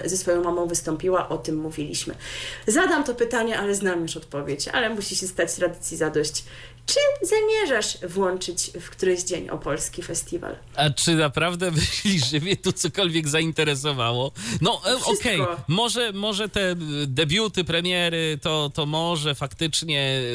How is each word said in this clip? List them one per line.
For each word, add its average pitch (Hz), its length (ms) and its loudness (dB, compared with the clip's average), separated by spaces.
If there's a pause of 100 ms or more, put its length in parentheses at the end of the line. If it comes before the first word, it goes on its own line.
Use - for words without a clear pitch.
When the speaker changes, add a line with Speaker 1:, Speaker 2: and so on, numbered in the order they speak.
Speaker 1:
ze 185 120 0
swoją 175 280 4
mamą 175 220 2
wystąpiła, 170 600 0
o 156 100 -2
tym 156 180 -2
mówiliśmy. 156 580 -4 (520)
Zadam 302 380 4
to 247 100 -2
pytanie, 226 440 0
ale 202 160 0
znam 185 280 0
już 160 140 -4
odpowiedź, 143 520 -4
ale 226 220 0
musi 202 260 -4
się 190 100 -2
stać 170 280 0
tradycji 170 420 -2
zadość. 151 480 0 (420)
Czy - 140 2 (260)
zamierzasz 427 720 2 (100)
włączyć 185 600 0 (100)
w - 100 -10
któryś 185 320 2
dzień 170 280 -4
opolski 156 520 -4
festiwal? - 540 -4 (200)
Speaker 2:
A 147 140 2
czy 165 240 2
naprawdę 165 580 2
<laughs> 156 80 0
myślisz, 180 500 2
że 151 100 2
mnie 180 160 0
tu 185 160 0
cokolwiek 165 560 0
zainteresowało? 143 1040 0 (280)
No, 196 260 2
e, - 20 2
Speaker 1:
Wszystko. 233 240 2
Speaker 2:
okej, 202 280 2 (280)
może, 233 440 2
może 202 360 -2
te, 190 220 2
e, 175 60 0 (300)
debiuty, 165 580 2
premiery, 170 800 0
to, 156 320 0
to 151 120 -2
może 156 480 0
faktycznie 143 840 0 (140)